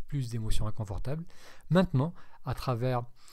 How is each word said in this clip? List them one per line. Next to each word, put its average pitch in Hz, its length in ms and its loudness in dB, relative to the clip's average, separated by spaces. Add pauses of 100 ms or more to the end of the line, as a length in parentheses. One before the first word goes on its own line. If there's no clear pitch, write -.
plus 131 220 -2
d'émotions 107 360 4
inconfortables, 113 580 -2 (460)
maintenant, 170 420 4 (320)
à 123 100 -4
travers 123 500 -2 (280)